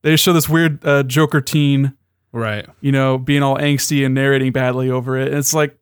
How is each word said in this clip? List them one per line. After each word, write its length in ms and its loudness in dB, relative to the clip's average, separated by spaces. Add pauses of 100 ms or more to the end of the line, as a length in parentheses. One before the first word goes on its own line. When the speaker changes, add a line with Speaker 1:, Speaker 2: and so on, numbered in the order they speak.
Speaker 1:
They 100 0
just 120 2
show 100 2
this 160 2
weird, 360 0
uh, 180 2
Joker 380 0
teen, 520 0 (380)
Speaker 2:
Right. 340 -6 (160)
Speaker 1:
you 100 0
know, 260 0
being 260 0
all 140 0
angsty 480 0
and 80 0
narrating 380 0
badly 380 -2
over 280 -4
it. 120 -2
And 80 -2
it's 160 -2
like 280 -2